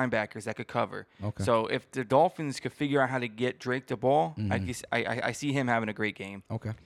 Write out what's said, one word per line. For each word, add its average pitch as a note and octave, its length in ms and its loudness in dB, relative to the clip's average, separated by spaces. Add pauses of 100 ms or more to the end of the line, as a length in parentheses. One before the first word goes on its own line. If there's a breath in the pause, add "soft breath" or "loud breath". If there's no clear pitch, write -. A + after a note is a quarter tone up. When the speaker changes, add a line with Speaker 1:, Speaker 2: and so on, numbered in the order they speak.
(120)
Speaker 1:
linebackers G#2+ 320 -2
that A2 140 -6
could A2+ 100 -8
cover. G2+ 400 -2 (160 soft breath)
Speaker 2:
Okay. G2+ 220 -2
Speaker 1:
So A2+ 220 4
if - 240 -2
the C3 120 -4
Dolphins D3 560 2
could - 140 -6
figure C#3+ 280 2
out B2+ 80 2
how C3 100 -2
to B2 100 -4
get A#2 280 -2
Drake B2+ 300 -2
the B2+ 80 -4
ball, C#3+ 420 2
I G#2+ 40 -4
Speaker 2:
Mm-hmm. G2+ 240 0
Speaker 1:
guess, A#2 260 -6
I, A#2 140 2
I, A#2 220 -2
I B2 40 0
see C#3+ 220 -2
him C3 160 2
having A2+ 180 2
a G#2+ 60 -2
great G#2 220 -2
game. G2 360 -12
Speaker 2:
Okay. A2 220 -4 (120)